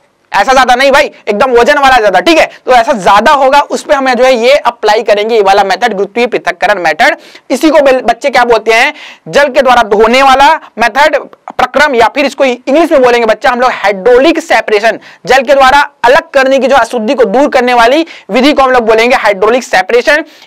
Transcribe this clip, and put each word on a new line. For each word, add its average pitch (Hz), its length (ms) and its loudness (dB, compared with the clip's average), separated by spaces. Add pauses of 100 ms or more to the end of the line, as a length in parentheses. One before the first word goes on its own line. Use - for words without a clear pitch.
(320)
ऐसा 202 200 0
ज्यादा 254 220 2
नहीं 269 180 0
भाई, 277 180 0 (180)
एकदम 254 240 0
वजन 240 260 2
वाला 262 180 2
ज्यादा, 202 240 0
ठीक 320 180 0
है, 254 120 0 (160)
तो 247 60 0
ऐसा 254 200 2
ज्यादा 214 400 2
होगा, 277 280 2
उस - 220 -4
पे 302 120 -2
हमें 262 200 -2
जो 240 100 0
है 262 100 2
ये 247 220 2
apply 233 460 -2
करेंगे, 214 320 -2
ये 220 80 2
वाला 196 220 2
method, 214 300 -4
गुरुत्वीय 202 320 -4
पृथक्करण 180 560 -4
method। 170 340 -2 (340)
इसी 285 200 0
को 320 80 2
बल-, 262 240 2
बच्चे 240 280 -4
क्या 247 140 0
बोलते 226 280 0
हैं? 262 220 0 (340)
जल 277 200 0
के 277 140 -2
द्वारा 240 200 2
धोने 220 400 0
वाला 269 320 2 (240)
method, 262 380 -2 (420)
प्रक्रम, 262 360 0
या 226 140 2
फिर 285 180 -2
इसको 277 180 -4
English 269 480 -2
में 285 100 2
बोलेंगे 240 240 2
बच्चा 220 240 -2
हम 240 100 -6
लोग 247 100 0
hydraulic 247 680 0
separation। 214 580 -2 (280)
जल 254 160 0
के 269 120 0
द्वारा 269 360 2 (140)
अलग 302 260 0
करने 269 280 0
की 254 80 -2
जो 269 100 0
अशुद्धि 226 380 -2
को 262 100 2
दूर 226 240 0
करने 247 260 -2
वाली 254 320 2 (240)
विधि 254 220 0
को 269 100 0
हम 262 80 2
लोग 247 160 0
बोलेंगे 226 300 2
hydraulic 220 480 -2
separation। 247 600 -2 (220)